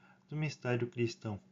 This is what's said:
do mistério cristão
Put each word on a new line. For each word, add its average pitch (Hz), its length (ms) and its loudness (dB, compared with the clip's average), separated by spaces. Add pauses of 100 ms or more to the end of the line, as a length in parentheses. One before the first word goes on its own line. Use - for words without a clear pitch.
(280)
do 147 60 -8
mistério 123 540 0
cristão 113 500 -2 (140)